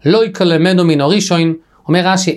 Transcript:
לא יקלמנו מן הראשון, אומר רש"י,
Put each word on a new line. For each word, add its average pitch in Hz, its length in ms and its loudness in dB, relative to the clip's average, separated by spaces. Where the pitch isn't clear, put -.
לא 214 200 2
יקלמנו 180 580 0
מן 156 180 2
הראשון, 165 520 0
אומר 165 180 0
רש"י, 185 320 -2